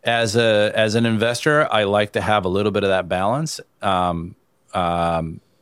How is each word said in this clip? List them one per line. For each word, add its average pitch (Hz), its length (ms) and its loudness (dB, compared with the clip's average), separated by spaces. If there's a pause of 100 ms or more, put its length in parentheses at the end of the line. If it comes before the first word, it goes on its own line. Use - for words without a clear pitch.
as 117 340 0
a, 107 380 4
as 110 220 0
an 117 100 2
investor, 120 680 2
I 107 120 2
like 104 280 0
to 110 80 -2
have 104 240 0
a 92 40 0
little 101 240 0
bit 101 100 0
of 98 80 0
that 92 180 -2
balance. 107 520 -4 (200)
Um, 90 540 -2 (400)
um, 85 680 -2 (220)